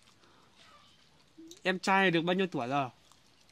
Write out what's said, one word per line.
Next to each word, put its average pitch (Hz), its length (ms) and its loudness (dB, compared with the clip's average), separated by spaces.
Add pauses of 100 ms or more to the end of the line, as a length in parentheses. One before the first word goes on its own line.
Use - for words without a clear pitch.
(1600)
Em 185 160 -2
trai 190 320 4
được 165 120 2
bao 180 120 0
nhiêu 190 120 0
tuổi 131 220 -6
rồi? 135 200 -2 (640)